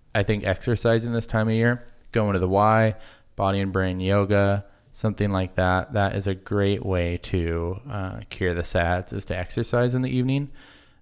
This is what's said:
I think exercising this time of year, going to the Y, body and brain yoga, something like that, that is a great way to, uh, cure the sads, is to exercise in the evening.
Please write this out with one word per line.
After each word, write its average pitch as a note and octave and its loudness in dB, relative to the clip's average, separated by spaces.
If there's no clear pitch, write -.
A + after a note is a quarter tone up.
I G2+ 2
think G#2 0
exercising A2+ 0
this A#2 -2
time A2 2
of A2 2
year, A#2+ 2
going G#2+ 2
to F#2+ 2
the F2+ 0
Y, G#2+ 4
body G2 0
and F#2+ -2
brain F#2 0
yoga, G2+ 2
something G#2 -2
like F#2 -2
that, F#2 0
that G2+ 0
is G2 -2
a G2 0
great G2+ 0
way F2 0
to, E2+ -2
uh, G2+ -8
cure F2+ -2
the F2 -2
sads, F2 0
is G2+ -8
to F2 -6
exercise A#2+ -2
in B2+ 0
the B2+ -2
evening. C3 -2